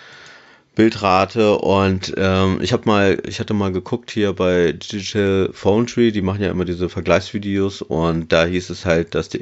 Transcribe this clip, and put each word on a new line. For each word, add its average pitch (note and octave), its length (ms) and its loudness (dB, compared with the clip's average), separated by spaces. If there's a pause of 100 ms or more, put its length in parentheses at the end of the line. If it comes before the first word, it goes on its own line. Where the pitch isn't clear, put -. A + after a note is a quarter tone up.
(760)
Bildrate G2+ 840 2
und, F#2+ 600 0
ähm, F#2+ 440 2
ich G#2+ 120 -2
hab - 120 -2
mal, G2+ 400 2
ich - 140 -10
hatte A2 140 -4
mal G2 180 0
geguckt F#2 400 -6
hier G2+ 220 0
bei F2+ 400 2
Digital G2 800 -2
Foundry, A#2 580 2
die G#2 100 -2
machen F#2+ 220 -2
ja F2+ 80 0
immer F2+ 140 -2
diese F2 240 -4
Vergleichsvideos G2 920 -2
und E2 520 -2
da E2 120 4
hieß F2+ 240 -4
es F2 160 -10
halt, E2 300 0
dass D#2+ 140 -2
die - 120 -6